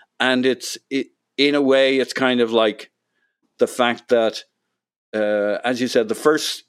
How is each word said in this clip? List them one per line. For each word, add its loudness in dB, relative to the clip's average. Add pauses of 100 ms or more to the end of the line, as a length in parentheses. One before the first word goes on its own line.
(200)
And 0
it's, -2 (140)
it, -4 (320)
in 2
a 2
way, 4
it's -4
kind 0
of 0
like 0 (680)
the 2
fact -2
that, 0 (720)
uh, -2
as -2
you -2
said, 0
the -4
first, 0